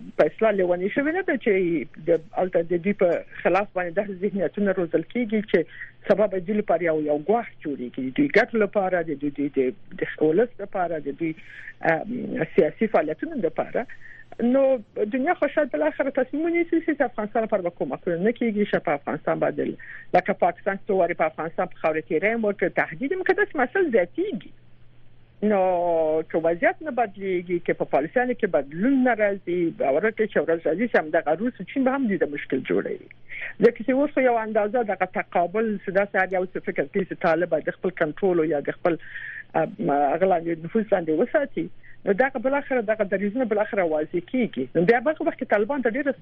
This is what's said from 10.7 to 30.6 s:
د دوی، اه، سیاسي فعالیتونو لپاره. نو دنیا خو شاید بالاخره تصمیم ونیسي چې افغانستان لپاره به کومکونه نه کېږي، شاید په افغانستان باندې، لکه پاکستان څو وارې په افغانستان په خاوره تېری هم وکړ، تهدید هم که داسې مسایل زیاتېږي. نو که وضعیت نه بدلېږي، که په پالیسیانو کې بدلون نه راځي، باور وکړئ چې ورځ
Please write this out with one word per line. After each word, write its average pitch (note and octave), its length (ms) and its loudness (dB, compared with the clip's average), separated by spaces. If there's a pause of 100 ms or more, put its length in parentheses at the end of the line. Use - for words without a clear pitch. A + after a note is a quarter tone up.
د C#3 200 -8
دوی، D#3+ 160 -4 (460)
اه، D#3+ 220 2 (520)
سیاسي F3 320 4
فعالیتونو F#3+ 480 -2
لپاره. F#3+ 500 -2 (560)
نو C4 360 4 (180)
دنیا B3+ 380 0
خو C#4+ 140 0
شاید D4 240 0
بالاخره D4+ 380 -2
تصمیم C#4 360 -2
ونیسي E4+ 360 0
چې D#4 200 0
افغانستان A3 420 -2
لپاره G3+ 180 0
به F3 80 -2
کومکونه E3 480 -4
نه G3+ 140 2
کېږي، G#3 400 0
شاید F3+ 120 0
په E3+ 80 0
افغانستان D3+ 480 -2
باندې، D3 320 -2 (420)
لکه F3+ 200 2
پاکستان F#3+ 420 0
څو - 160 -6
وارې F3 220 4
په E3+ 120 0
افغانستان E3 400 -4
په F3+ 100 -10
خاوره D#3 260 0
تېری F#3 340 0
هم A3+ 100 -2
وکړ، G3+ 300 0
تهدید F3 380 -2
هم F#4 100 -4
که F#4+ 100 4
داسې G4 220 0
مسایل E4 360 0
زیاتېږي. A3+ 600 0 (920)
نو G#3 160 4 (720)
که F3 60 0
وضعیت E3+ 440 2
نه D#4 100 -8
بدلېږي، F#3+ 760 -2
که E3+ 80 2
په D#3+ 100 -4
پالیسیانو G3 500 0
کې - 120 0
بدلون E3+ 580 2
نه B3 120 4
راځي، F#3 640 0
باور C#3+ 280 2
وکړئ A3 200 0
چې G#3 120 -2
ورځ E3 300 2